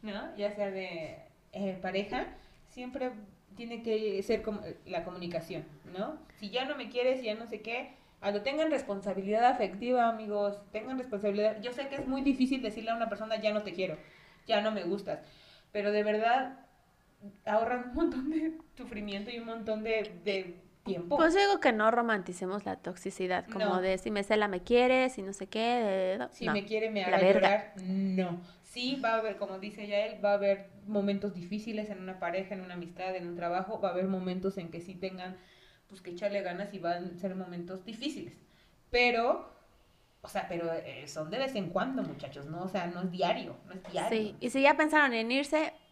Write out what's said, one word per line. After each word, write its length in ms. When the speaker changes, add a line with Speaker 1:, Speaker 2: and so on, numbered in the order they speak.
Speaker 1:
¿no? 380
Ya 140
sea 180
de, 480
eh, 300
pareja, 460
siempre 400
tiene 240
que 400
ser 180
como 220
la 180
comunicación, 640
¿no? 200
Si 100
ya 160
no 140
me 100
quieres, 340
ya 120
no 120
sé 140
qué, 340
a 80
lo 100
tengan 300
responsabilidad 720
afectiva, 640
amigos, 500
tengan 260
responsabilidad. 600
Yo 140
sé 140
que 80
es 120
muy 140
difícil 400
decirle 280
a 60
una 140
persona, 260
"Ya 160
no 120
te 100
quiero, 240
ya 160
no 100
me 120
gustas", 340
pero 200
de 100
verdad 560
ahorran 440
un 40
montón 360
de 280
sufrimiento 540
y 80
un 80
montón 360
de, 420
de 360
tiempo. 320
Speaker 2:
Pues 180
digo 260
que 120
no 180
romanticemos 760
la 100
toxicidad, 760
como 160
Speaker 1:
No. 40
Speaker 2:
de, 180
"Si 120
me 120
cela, 260
me 140
quieres", 560
y 40
no 100
sé 160
qué, 120
de... 580
No, 120
Speaker 1:
"Si 160
Speaker 2:
no. 60
Speaker 1:
me 120
quiere, 260
me 100
Speaker 2:
La 80
Speaker 1:
hará 100
Speaker 2:
verga. 220
Speaker 1:
llorar", 320
no. 580
Sí, 400
va 120
a 40
haber, 180
como 220
dice 280
Yael, 380
va 80
a 20
haber 340
momentos 480
difíciles 560
en 120
una 160
pareja, 360
en 60
una 140
amistad, 400
en 140
un 80
trabajo, 440
va 100
a 20
haber 160
momentos 500
en 120
que 100
sí 140
tengan, 420
pues, 140
que 80
echarle 320
ganas 320
y 60
van 340
a 40
ser 180
momentos 480
difíciles. 500
Pero, 580
o 60
sea, 200
pero, 240
eh, 340
son 240
de 80
vez 160
en 160
cuando, 320
muchachos, 440
¿no? 180
O 40
sea, 200
no 140
es 100
diario, 440
no 80
es 80
diario. 260
Speaker 2:
Sí, 220
y 100
si 120
ya 140
pensaron 380
en 160
irse 420